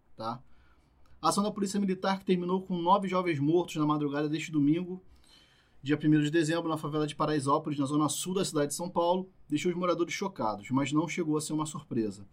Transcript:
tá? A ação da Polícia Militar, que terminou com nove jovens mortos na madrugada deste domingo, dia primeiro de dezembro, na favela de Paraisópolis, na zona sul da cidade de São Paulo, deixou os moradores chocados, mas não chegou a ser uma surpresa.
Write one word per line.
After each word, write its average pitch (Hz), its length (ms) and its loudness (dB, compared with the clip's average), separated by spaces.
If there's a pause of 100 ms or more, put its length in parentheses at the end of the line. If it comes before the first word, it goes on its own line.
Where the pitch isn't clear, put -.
(160)
tá? 113 260 -8 (800)
A 160 80 4
ação 202 140 2
da - 80 0
Polícia 202 280 -2
Militar, 190 380 0
que - 80 -12
terminou 185 360 2
com 185 200 -4
nove 190 280 4
jovens 175 300 0
mortos 170 360 2
na 151 100 0
madrugada 151 440 0
deste 156 220 -4
domingo, 170 520 2 (800)
dia 143 140 0
primeiro 151 300 4
de 147 40 0
dezembro, 165 380 0
na 160 100 -2
favela 151 300 -2
de 147 80 -8
Paraisópolis, 147 640 0
na 139 60 2
zona 151 240 2
sul - 240 -4
da 185 100 0
cidade 147 240 0
de - 80 -6
São 175 140 -6
Paulo, 180 400 0 (180)
deixou 165 240 0
os 170 60 -2
moradores 170 360 0
chocados, 113 580 -4
mas 135 200 0
não 156 160 0
chegou 156 300 -2
a 151 40 -2
ser 156 120 -6
uma 151 120 -2
surpresa. 107 680 -6